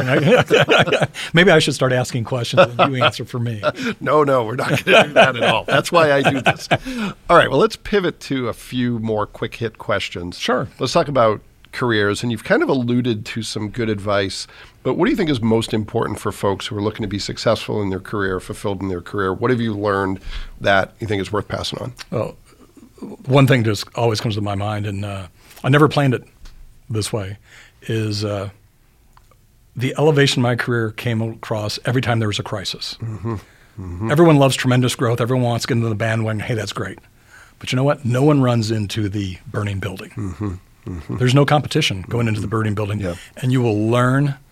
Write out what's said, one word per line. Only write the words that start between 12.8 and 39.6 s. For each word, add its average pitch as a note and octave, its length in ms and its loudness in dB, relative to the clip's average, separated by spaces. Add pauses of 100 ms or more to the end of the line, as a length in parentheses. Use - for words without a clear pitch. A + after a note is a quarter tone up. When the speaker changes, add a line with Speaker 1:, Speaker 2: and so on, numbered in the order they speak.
Speaker 2:
to A2+ 160 -8
some G#2+ 280 -6
good A2+ 200 -4
advice, G2+ 560 -2 (360)
but C3 120 0
what D#3+ 120 0
do C4+ 40 2
you D4 60 0
think F#3 140 0
is B2 120 0
most A2+ 320 2
important G#2+ 440 -2
for G#2 140 -6
folks G2 340 -4
who A2 100 -8
are G2+ 60 -4
looking G#2 200 -4
to G#2+ 60 -4
be G2 100 -4
successful A2 640 -2
in G2 80 -2
their F#2 100 -4
career, F#2+ 400 -4
fulfilled G2+ 420 -8
in G2 60 -4
their F2+ 140 -6
career? F#2+ 300 -2
What A#2 180 0
have A#2+ 100 0
you A2+ 140 -2
learned G2 460 0 (400)
that G2 400 2
you A2+ 60 -8
think G2+ 160 -2
is - 100 -10
worth G#2 160 -4
passing - 320 -6
on? A#2+ 120 -10 (180)
Speaker 1:
Well, - 260 -4 (880)
one C3+ 200 6
thing C3 160 4
just G#2+ 220 -2 (100)
always A#2 280 0
comes G#2+ 140 -2
to G#2+ 40 -4
my G2+ 140 -4
mind, G#2 320 -4
and, G2+ 180 -6
uh, G2 220 -10 (360)
I - 60 -2
never D3 180 6
planned C#3 280 2
it G#2 100 -4 (640)
this A2 240 -4
way, G2+ 240 -6 (460)
is, G#2+ 420 -4
uh, G2+ 240 -4 (1300)
the B2+ 240 -4
elevation C#3+ 440 2
my A#2+ 140 2
career A#2 360 -2
came A2+ 280 -4
across A2 640 -6
every B2 160 0
time A#2 180 0
there A2 100 0
was G2+ 100 -2
a - 40 -6
crisis. - 600 -8
Speaker 2:
Mm-hmm. A2+ 320 -6
Mm-hmm. F#2 760 -10
Speaker 1:
Everyone D#3 280 8
loves C3+ 180 4
tremendous B2 380 2
growth. A#2+ 260 0
Everyone B2 240 0
wants A#2 220 -2
to - 20 -4
get B2 80 0
into A#2 140 0
the G#2+ 40 -2
bandwagon. A2 460 -2
Hey, A#2+ 140 -4
that's G#2 180 -6
great. F#2+ 260 -10 (600)
But - 140 -12
you B2+ 40 0
know C3 80 2
what? C#3+ 200 0
No B2 180 0
one D3 180 6
runs A#2 300 2
into G#2 400 -2
the G2 260 -4 (140)
burning G#2 300 -6